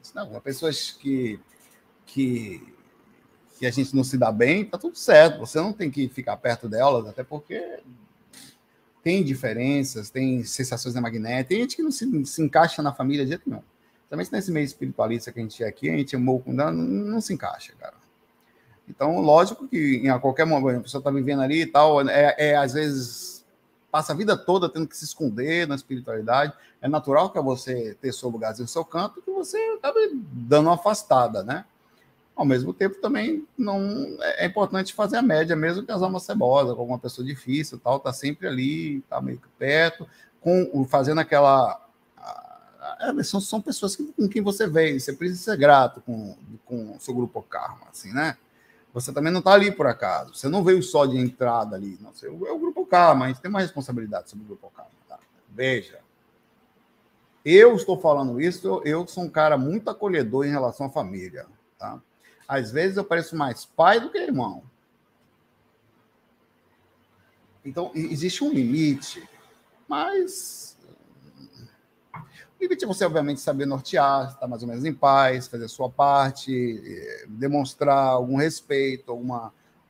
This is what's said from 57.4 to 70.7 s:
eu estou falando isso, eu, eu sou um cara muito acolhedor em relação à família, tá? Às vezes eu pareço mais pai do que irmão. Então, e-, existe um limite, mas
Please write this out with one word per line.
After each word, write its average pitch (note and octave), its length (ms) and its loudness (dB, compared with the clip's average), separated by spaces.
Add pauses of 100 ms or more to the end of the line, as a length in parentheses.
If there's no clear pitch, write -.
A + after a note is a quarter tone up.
eu G#3 320 10
estou F#3 240 -2
falando C#3 420 2
isso, F3 260 -2
eu, F#3+ 160 -2
eu E3 240 -2
sou F3+ 160 -8
um D#3+ 60 -8
cara D3+ 280 2
muito D#3+ 320 -4
acolhedor C#3+ 560 -2
em C#3+ 60 -2
relação C3+ 360 -4
à - 20 -8
família, F#2 560 -8 (340)
tá? G#2 180 -14 (500)
Às B2+ 240 -4
vezes F3+ 240 0
eu G3 80 -2
pareço E3 320 -2
mais C#3 300 -6
pai F#3+ 340 6
do C4+ 120 -8
que G#4 80 -6
irmão. B2 440 -4 (3000)
Então, E3+ 300 -8
e-, D#3+ 180 -6
existe F3 300 -4
um D4 100 0
limite, C#3+ 760 0 (600)
mas - 920 -6 (1400)